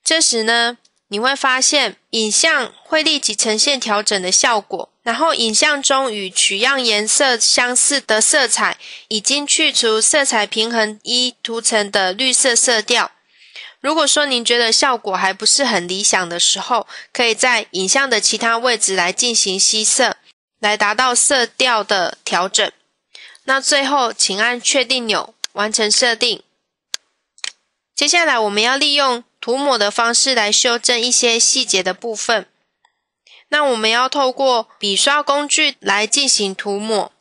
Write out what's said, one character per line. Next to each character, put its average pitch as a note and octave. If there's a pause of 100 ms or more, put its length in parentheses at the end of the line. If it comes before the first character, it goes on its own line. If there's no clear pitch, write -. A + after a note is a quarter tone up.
这 D#4+
时 A#3
呢， A#3 (300)
你 G3+
会 C4
发 C4
现 C4 (140)
影 A3
像 D4 (100)
会 D#4
立 D4+
即 A3
呈 A3
现 C#4
调 G#3+
整 G#3
的 F#3
效 A3
果， - (140)
然 A#3
后 D4+
影 A3+
像 D4
中 C4+
与 G#3
取 G3
样 C4
颜 G#3+
色 B3+
相 B3
似 C4+
的 A3
色 C4
彩 G#3 (320)
已 A3
经 C#4+
去 D4
除 A3
色 C#4+
彩 A3
平 A3
衡 G#3+
一 B3
图 A3+
层 G#3
的 F#3+
绿 B3+
色 B3
色 A#3
调。 A3 (720)
如 C#4+
果 D#4
说 D4
您 B3+
觉 A#3
得 A#3
效 C4
果 G3+
还 F#3+
不 F#3+
是 B3+
很 G3+
理 F#3
想 F#3
的 E3+
时 F3
候， A3+ (280)
可 B3
以 A3+
在 A3+
影 F#3+
像 C#4
的 A3+
其 G#3
他 A3+
位 A#3
置 G3
来 F#3
进 A#3+
行 F#3+
吸 G#3+
色， A3 (420)
来 G#3
达 G#3
到 B3
色 B3+
调 A#3
的 G3
调 F#3
整。 G3 (760)
那 C4+
最 C#4
后 C4
请 G3+
按 A#3
确 B3+
定 B3
钮 G3 (200)
完 G#3
成 G#3+
设 A#3+
定。 A3+ (1500)
接 C#4+
下 E4+
来 C#4
我 A3
们 G#3
要 B3
利 C#4+
用 B3+ (160)
涂 A#3+
抹 C#4
的 G3+
方 A#3
式 C4
来 G#3
修 A#3+
正 A#3+
一 A#3+
些 A#3
细 B3+
节 G3
的 F#3
部 A3+
分。 G#3 (1000)
那 D4+
我 C4+
们 A3
要 A#3+
透 C4+
过 B3+ (100)
笔 G3+
刷 C#4+
工 C#4+
具 D4
来 G3+
进 C4+
行 G3+
涂 G3+
抹。 G#3